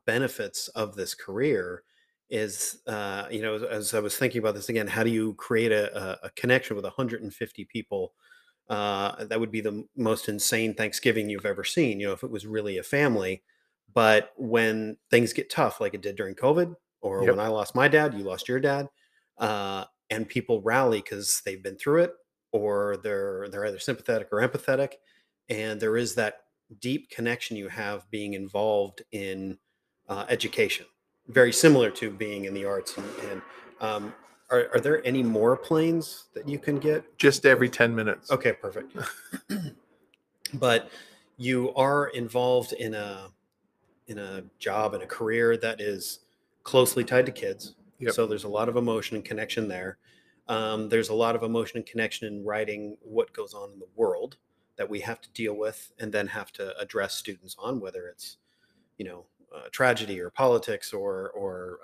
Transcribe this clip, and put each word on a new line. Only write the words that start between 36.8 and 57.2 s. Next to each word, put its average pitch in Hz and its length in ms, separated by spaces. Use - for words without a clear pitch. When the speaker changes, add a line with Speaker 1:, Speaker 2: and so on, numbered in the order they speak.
Speaker 2:
Just 139 280
every 127 240
ten 117 260
minutes. 110 360
Speaker 1:
Okay, 123 220
perfect. - 420
<clears throat> 185 260
But 117 360
you 127 380
are 139 320
involved 123 640
in 113 200
a, 98 360
in 107 100
a 95 260
job, 107 340
in 104 80
a - 60
career 117 480
that 110 240
is 101 400
closely 120 420
tied 127 220
to 127 40
kids. - 440
Speaker 2:
Yep. 113 140
Speaker 1:
So 113 140
there's 104 160
a 104 60
lot 104 180
of 120 80
emotion 113 400
and 104 80
connection 110 460
there. 92 300
Um, 110 400
there's 113 180
a 110 60
lot 117 240
of 117 60
emotion 113 340
and 110 80
connection 113 420
in 104 160
writing 104 580
what 113 300
goes 104 220
on 101 180
in 98 80
the 92 160
world 110 400
that 107 140
we 104 100
have 110 220
to - 80
deal 107 240
with 107 440
and 107 140
then 104 160
have 101 260
to 95 240
address 98 380
students 92 420